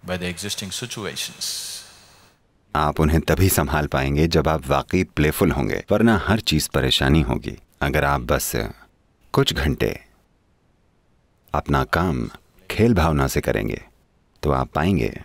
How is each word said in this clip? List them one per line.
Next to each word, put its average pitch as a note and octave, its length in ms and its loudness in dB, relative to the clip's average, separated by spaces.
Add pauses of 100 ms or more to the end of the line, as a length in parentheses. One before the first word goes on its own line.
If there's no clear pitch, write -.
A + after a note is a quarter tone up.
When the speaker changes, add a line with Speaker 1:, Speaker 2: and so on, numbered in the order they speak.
Speaker 1:
By F2+ 120 -6
the F2+ 160 -6
existing F#2+ 500 -10
situations। - 880 -10 (1000)
Speaker 2:
आप D2+ 240 0
उन्हें D#2 200 4
तभी D#2+ 280 2
संभाल D2+ 380 0
पाएंगे C#2 420 0
जब A2+ 200 2
आप D#2 180 -2
वाकई C#2+ 380 0
प्लेफुल D#2 460 0
होंगे, G#1+ 400 -4
वरना G#2+ 360 4
हर A3 140 2
चीज - 280 0
परेशानी C#2 520 2
होगी। B1 380 -4 (220)
अगर C#2+ 240 0
आप C#3+ 160 0
बस - 320 -2 (800)
कुछ C#3 200 2
घंटे - 520 -2 (1500)
अपना C#2+ 300 0
काम B1 460 -2 (400)
खेल A2+ 240 4
भावना D#2 320 4
से D2 140 0
करेंगे G#1+ 440 -2 (580)
तो D2 80 0
आप C2 200 0
पाएंगे D2+ 540 0